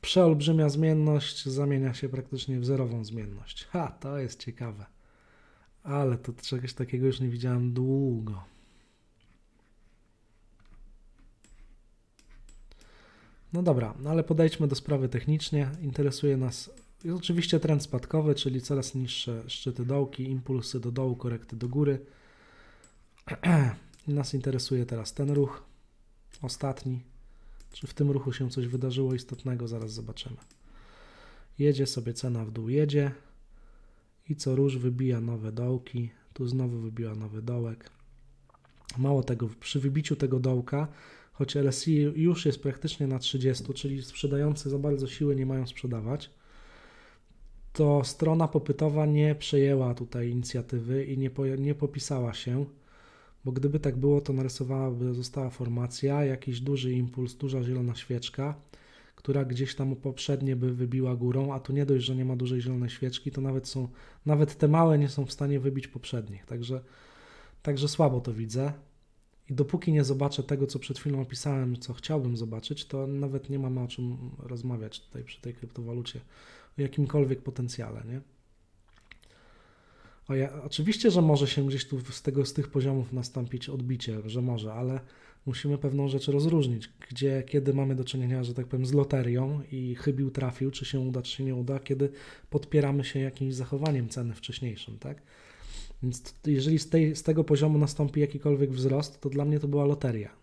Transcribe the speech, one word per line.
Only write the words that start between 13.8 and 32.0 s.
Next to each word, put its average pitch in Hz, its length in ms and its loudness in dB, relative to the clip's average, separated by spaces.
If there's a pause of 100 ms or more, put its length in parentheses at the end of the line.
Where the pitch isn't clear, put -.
no 135 100 -6
ale 160 140 4
podejdźmy 160 440 4
do 135 80 2
sprawy 131 340 0
technicznie. 143 600 2 (120)
Interesuje 139 560 2
nas 127 320 -4 (460)
oczywiście 170 440 2
trend 151 240 2
spadkowy, 151 520 2
czyli 131 260 -2
coraz 135 340 -2
niższe 120 540 -4
szczyty, 123 360 -4
dołki, 135 380 0
impulsy 131 560 -2
do 117 120 -4
dołu, 127 240 0
korekty 120 400 -6
do 120 140 -4
góry. 139 360 2 (1200)
<clears throat> 147 800 2
Nas 147 260 -2
interesuje 127 520 0
teraz 113 280 -8
ten 143 180 -2
ruch, 143 320 0 (760)
ostatni. 127 640 -6 (680)
Czy - 140 -12
w - 60 -12
tym 143 180 2
ruchu 131 220 -2
się 127 160 -4
coś 123 180 -4
wydarzyło 127 460 -2
istotnego? 123 540 -6
Zaraz 110 240 -8
zobaczymy. 113 460 -12 (1200)
Jedzie 139 280 4
sobie 120 260 -4